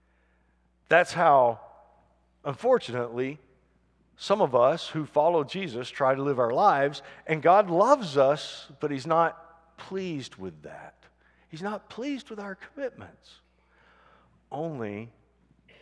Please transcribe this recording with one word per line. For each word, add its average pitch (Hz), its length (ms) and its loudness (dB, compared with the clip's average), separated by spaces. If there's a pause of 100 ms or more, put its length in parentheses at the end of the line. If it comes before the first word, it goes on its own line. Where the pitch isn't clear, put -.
(880)
That's 170 240 4
how, 139 460 4 (840)
unfortunately, 131 960 -4 (800)
some 202 200 0
of 139 120 2
us 131 320 4
who 156 200 -6
follow 151 380 2
Jesus 127 440 -8
try 135 260 0
to 135 80 -4
live 139 160 -2
our 120 120 2
lives, 147 500 2 (260)
and 156 140 -4
God 185 300 4
loves 190 480 2
us, 143 500 0 (100)
but 151 120 -6
He's 135 160 -8
not - 720 -4
pleased 180 580 -10
with 95 240 -14
that. - 320 -18 (560)
He's 160 140 -16
not 202 260 -10
pleased 262 400 -10
with 214 100 -14
our 202 160 -12
commitments, - 800 -16 (1160)
only 120 560 -10 (720)